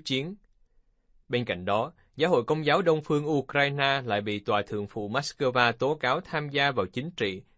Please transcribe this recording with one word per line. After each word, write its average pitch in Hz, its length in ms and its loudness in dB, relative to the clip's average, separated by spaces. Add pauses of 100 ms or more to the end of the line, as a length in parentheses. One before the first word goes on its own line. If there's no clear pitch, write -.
chiến. 139 300 -4 (960)
Bên 123 160 0
cạnh 90 200 -4
đó, 110 280 0 (240)
Giáo 160 140 2
hội 139 140 4
Công 156 220 0
giáo 156 160 4
Đông 160 200 4
phương 147 260 0
Ukraine 143 760 0
lại 104 160 0
bị 104 180 -4
Tòa 104 240 0
Thượng 104 240 -6
phụ 104 220 -6
Moscow 123 640 0
tố 131 220 0
cáo 143 260 0
tham 147 280 -6
gia 143 220 0
vào 107 160 0
chính 139 240 -8
trị 98 320 -4 (160)